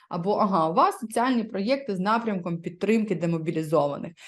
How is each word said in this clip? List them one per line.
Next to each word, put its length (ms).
або, 240
ага, 360
у 60
вас 240
соціальні 460
проєкти 520
з 40
напрямком 580
підтримки 560
демобілізованих. 1000